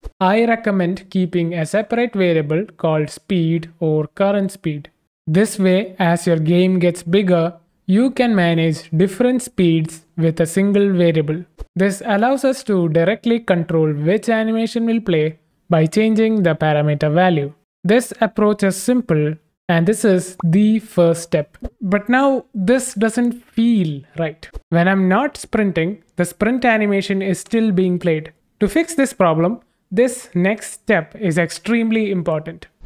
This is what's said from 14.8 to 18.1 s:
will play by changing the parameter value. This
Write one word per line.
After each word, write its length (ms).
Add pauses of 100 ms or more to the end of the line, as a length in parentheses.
will 160
play 360 (300)
by 160
changing 600
the 100
parameter 580
value. 400 (320)
This 380